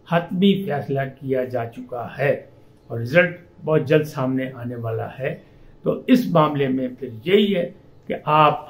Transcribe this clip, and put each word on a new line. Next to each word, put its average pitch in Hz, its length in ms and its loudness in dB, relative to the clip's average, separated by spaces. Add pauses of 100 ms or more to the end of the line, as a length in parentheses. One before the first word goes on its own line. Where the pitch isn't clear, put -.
(100)
हतमी 180 560 2
फैसला 135 380 -4
किया 131 400 -4
जा 117 200 -4
चुका 120 540 -12
है - 300 0 (420)
और 117 100 -6
रिजल्ट 170 360 2 (280)
बहुत 151 220 2
जल्द 151 180 4
सामने 131 520 -4
आने 120 200 -10
वाला 110 300 -6
है। 147 360 -8 (420)
तो - 240 -4
इस 247 240 4
मामले 147 360 2
में 131 260 -4
फिर 113 320 -12
यही 202 260 4
है 175 120 0 (440)
कि - 60 -6 (120)
आप 151 440 4